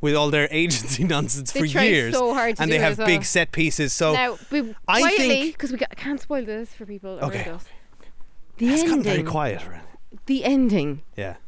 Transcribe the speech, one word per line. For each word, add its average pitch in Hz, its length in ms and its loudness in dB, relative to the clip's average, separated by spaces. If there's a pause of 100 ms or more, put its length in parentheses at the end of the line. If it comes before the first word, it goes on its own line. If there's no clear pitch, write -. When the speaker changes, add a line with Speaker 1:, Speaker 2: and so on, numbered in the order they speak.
Speaker 1:
with 147 160 2
all 147 140 4
their 147 180 4
<laughs> 156 160 0
agency 135 400 0
nonsense 147 480 0
Speaker 2:
They - 80 0
Speaker 1:
for 160 80 2
Speaker 2:
try 151 160 2
Speaker 1:
years. 143 280 4
Speaker 2:
so 247 220 2
hard 233 220 0
to 156 60 0
Speaker 1:
And 160 60 2
Speaker 2:
do 156 80 2
Speaker 1:
they 151 60 4
Speaker 2:
it - 0 -
Speaker 1:
have 151 160 2
Speaker 2:
as 143 80 0
Speaker 1:
big 170 140 4
Speaker 2:
well. - 40 -6
Speaker 1:
set - 280 2
pieces. 156 400 2
So 156 220 2
Speaker 2:
Now, 247 220 0 (140)
we, 247 240 -2 (140)
Speaker 1:
I 202 120 4
Speaker 2:
quietly, 320 280 4
Speaker 1:
think 277 300 2
Speaker 2:
'cause 269 120 -4
we 254 80 -4
got, - 180 -4
can't 277 240 -4
spoil 277 240 -4
this 214 300 -8
for 233 100 -14
people 190 360 -12
around 143 100 -2
Speaker 1:
Okay, - 200 -4
Speaker 2:
us. - 140 -6 (360)
Speaker 1:
okay. - 100 -16 (460)
Speaker 2:
The 233 100 0
Speaker 1:
It's 294 160 4
gotten 330 160 2
Speaker 2:
ending. 208 140 2
Speaker 1:
very 175 100 0
quiet 151 420 -2
around. - 200 -10 (420)
Speaker 2:
The 269 180 0
ending. 202 580 2 (140)
Speaker 1:
Yeah. 95 200 -8 (120)